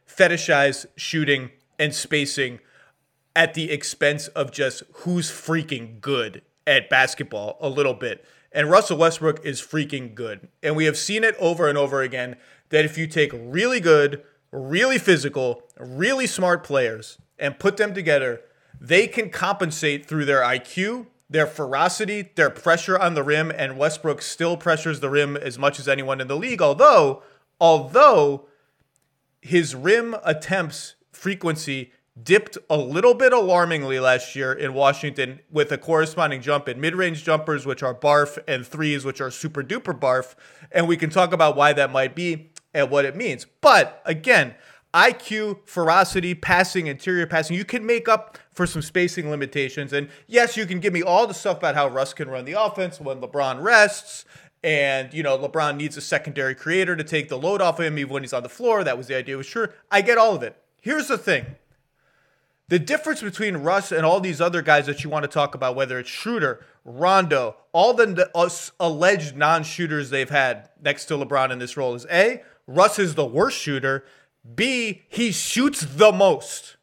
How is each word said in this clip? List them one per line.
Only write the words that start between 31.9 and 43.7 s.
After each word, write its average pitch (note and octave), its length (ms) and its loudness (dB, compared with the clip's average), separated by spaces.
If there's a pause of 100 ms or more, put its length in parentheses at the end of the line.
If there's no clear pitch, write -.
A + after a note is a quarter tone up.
dipped F#3+ 360 0 (100)
a D3+ 80 2
little D#3+ 380 2
bit B3+ 180 4
alarmingly E3+ 680 2
last B2+ 360 2
year C3 160 -2
in C3 220 -4
Washington C#3 680 0 (100)
with D3+ 220 0
a C#3 60 -4
corresponding D#3 640 0
jump C#3+ 260 -2
in B2 100 -8
mid-range E3 460 -4
jumpers, D#3 400 -2
which C3+ 180 -6
are B2+ 120 -4
barf, D3 420 2 (100)
and B2+ 200 -4
threes, D3+ 360 -4
which C3+ 160 -8
are C3 120 -6
super D3 320 -10
duper F3 360 -8
barf. B2+ 360 0 (360)
And E3+ 160 2
we E3 120 2
can D#3+ 100 -2
talk F3+ 240 2
about D#3 240 4
why D3 160 6
that C#3 180 0
might C3+ 240 -2
be E3 360 -6 (240)
and C#3 160 0
what C#3+ 140 2
it C3+ 100 -4
means. F#3 320 -8 (140)
But G#3 460 6